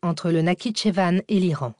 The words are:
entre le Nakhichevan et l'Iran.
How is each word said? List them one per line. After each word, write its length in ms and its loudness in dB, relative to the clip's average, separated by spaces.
entre 300 -2
le 100 2
Nakhichevan 840 0
et 120 2
l'Iran. 400 -2